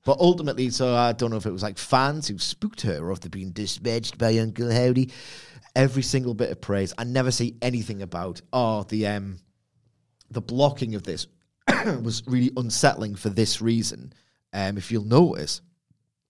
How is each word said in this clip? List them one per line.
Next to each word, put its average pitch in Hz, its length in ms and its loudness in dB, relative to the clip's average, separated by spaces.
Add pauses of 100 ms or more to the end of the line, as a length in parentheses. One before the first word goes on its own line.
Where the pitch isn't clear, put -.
But 139 160 4
ultimately, 151 500 4
so 123 240 0
I 120 180 4
don't 117 200 0
know 113 40 -2
if 104 100 -4
it 110 60 -2
was, 92 120 -6
like, 98 120 -6
fans 143 520 2
who 101 100 -8
spooked - 440 -6
her 85 220 -2
or 90 80 -4
if 87 80 -8
they've 85 100 -14
been 95 220 -10
dispatched 113 640 -4
by 113 220 4
Uncle 113 340 -2
Howdy. 127 380 4 (640)
Every 131 280 4
single 127 300 0
bit 110 180 0
of - 120 -8
praise. 98 340 0
I 117 80 -6
never 127 260 2
see 120 300 0
anything 113 400 -2
about, 87 400 -6 (120)
"Oh, 110 320 2
the, 107 240 0
um, 98 320 -6 (920)
the 123 100 -6
blocking 127 540 0
of 98 80 -6
this 82 240 -6 (400)
<coughs> - 20 -4 (320)
was 117 260 -4
really 127 300 2
unsettling 110 600 0
for - 120 -4
this 104 320 0
reason." 110 520 -2 (420)
Um, 98 240 -2
if 95 120 -8
you'll 110 140 -2
notice, 123 560 4 (680)